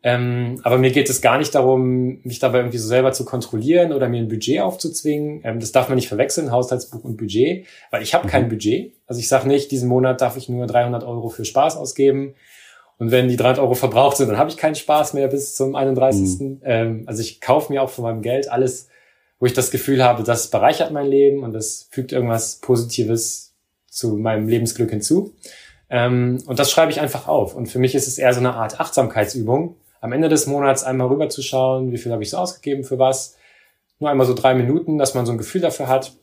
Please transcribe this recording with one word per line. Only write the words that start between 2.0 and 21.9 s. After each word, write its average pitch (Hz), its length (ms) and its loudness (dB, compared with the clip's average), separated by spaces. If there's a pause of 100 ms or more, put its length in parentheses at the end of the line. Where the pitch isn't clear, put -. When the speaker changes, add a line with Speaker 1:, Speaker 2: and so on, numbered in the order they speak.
Speaker 1:
mich 120 160 -10
dabei 123 200 2
irgendwie 120 180 -2
so 107 100 -6
selber 131 240 4
zu 131 140 -6
kontrollieren 139 680 0
oder 135 160 0
mir 120 140 -2
ein 110 80 -2
Budget 123 320 -2
aufzuzwingen. 151 840 -4
Ähm, 117 160 -4
das 113 140 -10
darf 127 160 2
man 131 80 2
nicht 120 100 0
verwechseln, 135 440 -2
Haushaltsbuch 123 520 -2
und 117 140 -8
Budget, 113 500 -2 (240)
weil 120 100 -2
ich - 120 -4
habe - 120 0
Speaker 2:
Mhm. - 40 -4
Speaker 1:
kein 123 180 2
Budget. 110 460 -2 (140)
Also 117 120 -8
ich 117 80 -6
sag 131 160 2
nicht, 139 280 0
diesen 123 180 -2
Monat 127 320 2
darf 123 160 0
ich 127 100 -12
nur 123 200 -6
dreihundert 120 360 0
Euro 117 240 -8
für 113 160 -10
Spaß - 320 0
ausgeben. 139 580 0 (640)
Und 117 140 -2
wenn 127 160 4
die 123 80 2
dreihundert 127 260 2
Euro 127 120 2
verbraucht 123 420 2
sind, 127 140 2
dann 104 80 0
habe 151 120 2
ich - 60 -10
keinen 156 200 -2
Spaß 151 400 0
mehr 139 120 0
bis 139 280 -4
zum 135 200 -2
einunddreißigsten. 127 720 2
Speaker 2:
Mhm. 135 160 -10
Speaker 1:
Ähm, 113 420 0
also 113 140 -8
ich - 220 -10
kaufe 147 320 2
mir 135 100 0
auch 131 60 -2
von 120 140 -8
meinem 113 180 -4
Geld 127 280 -2
alles, 123 380 -2 (500)
wo 127 100 2
ich 120 60 2
das 127 160 0
Gefühl 131 320 0
habe, 117 220 4
das 117 260 -2
bereichert 127 420 2
mein 143 160 -2
Leben 139 360 4
und 113 80 -8
das - 400 -10